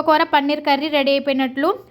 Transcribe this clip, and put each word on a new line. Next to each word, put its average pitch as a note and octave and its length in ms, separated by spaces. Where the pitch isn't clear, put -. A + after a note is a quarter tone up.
కూర D#4 160
పన్నీర్ D4 320
కర్రీ C#4+ 300
రెడీ C#4 180
అయిపోయినట్లు. C4+ 560